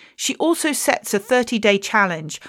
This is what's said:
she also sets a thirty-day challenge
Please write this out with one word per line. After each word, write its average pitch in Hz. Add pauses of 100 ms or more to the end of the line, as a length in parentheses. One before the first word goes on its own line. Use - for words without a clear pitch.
(160)
she -
also 320
sets -
a 202
thirty-day 226
challenge 180